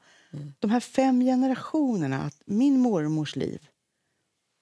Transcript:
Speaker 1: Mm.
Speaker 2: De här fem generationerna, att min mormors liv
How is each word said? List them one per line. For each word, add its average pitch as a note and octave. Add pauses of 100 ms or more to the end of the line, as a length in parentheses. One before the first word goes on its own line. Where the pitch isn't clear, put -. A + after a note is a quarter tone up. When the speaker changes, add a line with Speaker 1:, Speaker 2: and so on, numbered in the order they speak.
(340)
Speaker 1:
Mm. C#3+
Speaker 2:
De G#3+
här A#3+
fem C4
generationerna, B3+
att D3
min C4
mormors D#3
liv - (1040)